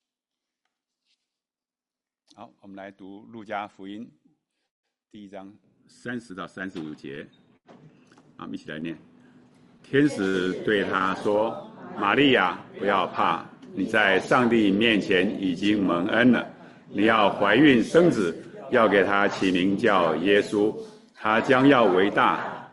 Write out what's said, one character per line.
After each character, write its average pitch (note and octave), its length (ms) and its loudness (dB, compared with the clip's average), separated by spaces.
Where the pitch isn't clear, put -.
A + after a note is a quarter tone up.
好， A2 120 -20
我 G#2 80 -20
们 G2 80 -20
来 G2 160 -18
读 G2 400 -20
路 A2+ 120 -16
加 G#2 220 -8
福 G2 220 -18
音 G#2+ 200 -14
第 G#2+ 140 -20
一 G2 40 -20
章 G2 240 -18
三 B2 320 -12
十 F#2 160 -18
到 F2+ 100 -12
三 F#2+ 240 -12
十 F#2 80 -14
五 D2+ 160 -12
节。 C#2+ 320 -16
好， F2+ 80 -18
我 - 0 -
们 - 100 -12
一 - 20 -10
起 D#2+ 140 -16
来 D#2 80 -12
念。 D#2+ 180 -10
天 C#3+ 260 0
使 F#2+ 440 -2
对 G#2 200 0
他 F#2+ 320 -2
说 G#2+ 520 -2
：“玛 G#2 160 0
利 C#3 160 4
亚， F#2+ 340 2
不 G2 80 -6
要 G2 220 0
怕， F2 360 -2
你 - 100 -4
在 G2 360 2
上 B2+ 280 2
帝 A2 220 2
面 G#2+ 280 2
前 F#2+ 400 0
已 F#2+ 160 -4
经 G2+ 300 -2
蒙 F2 220 -2
恩 A#2 260 4
了。 - 160 -2
你 G2+ 160 -2
要 A2 240 4
怀 G2+ 260 0
孕 C3 300 6
生 E3+ 260 4
子， G#2 240 -2
要 A#2 180 4
给 G2 160 4
他 G2+ 240 2
起 F#2+ 240 -2
名 F#2 240 0
叫 F#2 400 2
耶 G2+ 240 2
稣。 G#2 340 -2
他 A2 240 0
将 B2+ 300 4
要 B2+ 160 6
为 F#2+ 260 2
大， - 600 -2